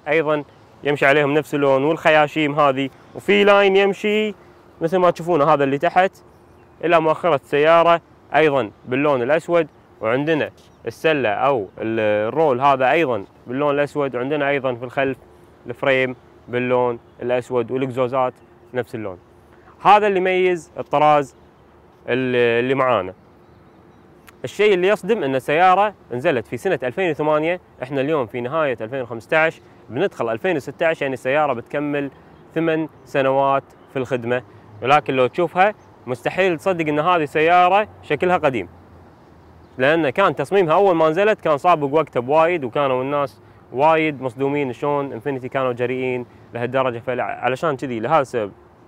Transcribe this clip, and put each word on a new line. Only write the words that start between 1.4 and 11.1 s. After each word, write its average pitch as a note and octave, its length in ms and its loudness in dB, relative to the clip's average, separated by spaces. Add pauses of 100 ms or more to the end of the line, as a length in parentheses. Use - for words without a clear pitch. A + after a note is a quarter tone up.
اللون، C#3 280 2
والخياشيم D3+ 760 2
هذه، C3+ 300 0 (260)
وفي G3+ 280 0
لاين G3+ 320 4
يمشي G#3 600 0 (460)
مثل E3 160 -2
ما F3+ 140 4
تشوفونه D#3+ 320 0 (100)
هذا C#3+ 100 2
اللي C#3 140 0
تحت F3+ 340 2 (720)
الى E3+ 160 4
مؤخره D#3 360 0
السياره E3 640 4 (340)
ايضا C#3 360 2 (140)
باللون C3+ 360 0
الاسود. D#3+ 460 0 (340)
وعندنا B2+ 500 -2 (360)
السله C3+ 420 -2